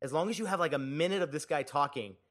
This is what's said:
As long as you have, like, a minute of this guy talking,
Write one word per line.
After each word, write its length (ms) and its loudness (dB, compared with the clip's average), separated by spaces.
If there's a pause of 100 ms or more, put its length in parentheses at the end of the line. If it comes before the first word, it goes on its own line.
As 100 -4
long 160 2
as 100 -2
you 60 -4
have, 160 0
like, 140 2
a 40 2
minute 440 0
of 100 0
this 140 -4
guy 160 0
talking, 540 0 (140)